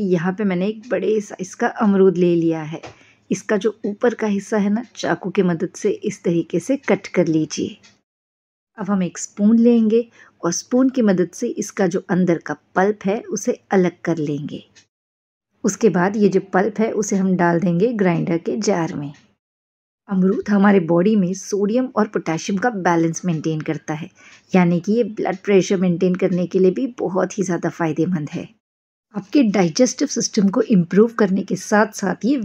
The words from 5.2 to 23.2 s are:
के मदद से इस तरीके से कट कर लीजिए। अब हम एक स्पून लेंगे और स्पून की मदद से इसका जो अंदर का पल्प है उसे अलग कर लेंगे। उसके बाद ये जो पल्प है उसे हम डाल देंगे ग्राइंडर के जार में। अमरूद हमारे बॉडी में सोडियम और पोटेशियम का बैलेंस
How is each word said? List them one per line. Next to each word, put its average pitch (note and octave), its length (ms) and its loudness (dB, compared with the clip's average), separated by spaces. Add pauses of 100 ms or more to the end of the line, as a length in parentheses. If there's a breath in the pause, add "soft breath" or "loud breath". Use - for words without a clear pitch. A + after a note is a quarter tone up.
के F#3+ 120 0
मदद F3 340 -2
से G#3 140 -2
इस - 340 -6
तरीके E3+ 360 -2
से C4+ 160 -2 (120)
कट F#3+ 180 0
कर F3+ 200 0
लीजिए। D#3 500 -2 (1000)
अब G3+ 120 -6
हम G3 120 0
एक - 160 -6
स्पून G#3+ 400 2
लेंगे A#3 480 4 (380 soft breath)
और E3+ 80 0
स्पून B3+ 360 0
की B3+ 140 0
मदद F3+ 320 2
से - 140 -6
इसका - 380 -4
जो E3+ 240 -4
अंदर F3+ 280 2
का - 180 -8 (180)
पल्प G3+ 320 0
है G3 160 -2
उसे - 360 -6 (120)
अलग F3+ 340 0
कर E3 140 -2
लेंगे। D3 440 -6 (1000)
उसके A3+ 240 0
बाद F#3 280 2
ये G#3 120 4
जो F#3 120 2 (120)
पल्प G#3 280 0
है G#3+ 120 0
उसे G#3 240 -2
हम F#3 200 0
डाल E3+ 240 2
देंगे F#3 320 0
ग्राइंडर E3+ 460 0
के - 180 -6
जार G3 380 -2
में। C#3+ 180 -8 (960)
अमरूद G3 400 0
हमारे G3+ 320 4
बॉडी F3 360 2
में F3+ 180 2
सोडियम G#3+ 600 -2
और G#3 120 2
पोटेशियम F3+ 500 -4
का A#3+ 120 -2
बैलेंस E3+ 540 0